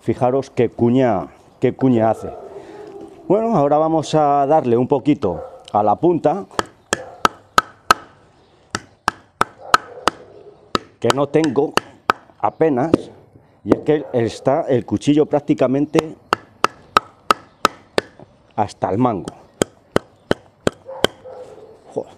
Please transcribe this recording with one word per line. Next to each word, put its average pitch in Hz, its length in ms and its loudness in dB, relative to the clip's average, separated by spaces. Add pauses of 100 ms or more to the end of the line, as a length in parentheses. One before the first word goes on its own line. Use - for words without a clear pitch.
Fijaros 127 500 -2
qué 117 180 0
cuña, 120 600 0 (320)
qué 123 140 0
cuña 117 360 2
hace. - 180 -6 (960)
Bueno, 226 300 0
ahora 147 220 2
vamos 160 360 0
a 143 320 2
darle 135 300 2
un 127 100 2
poquito 135 560 0 (300)
a 104 100 2
la 104 140 4
punta. 175 480 0 (4000)
Que 113 80 0
no 135 180 2
tengo 151 460 0 (680)
apenas. 143 540 0 (720)
Y 101 100 4
es - 80 -4
que 151 300 0
está 127 560 -2
el 123 160 0
cuchillo 143 400 2
prácticamente 147 920 0 (2500)
hasta 104 340 -2
el 98 80 -2
mango. 117 340 -2 (2500)
Joder. - 240 -8